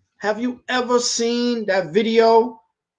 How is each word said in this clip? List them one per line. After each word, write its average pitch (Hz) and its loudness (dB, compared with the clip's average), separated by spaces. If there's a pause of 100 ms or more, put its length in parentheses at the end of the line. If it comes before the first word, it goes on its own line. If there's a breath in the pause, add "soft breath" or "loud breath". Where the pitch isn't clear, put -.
(200)
have 208 -4
you 247 -8
ever 247 0
seen 240 -2
that 190 -2
video 226 2 (380)